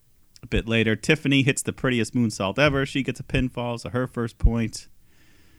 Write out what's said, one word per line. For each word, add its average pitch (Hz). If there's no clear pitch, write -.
a -
bit 101
later, 113
Tiffany 139
hits 131
the 143
prettiest 123
moonsault 104
ever. 139
She 139
gets 127
a -
pinfall, 120
so -
her 123
first 117
point. 117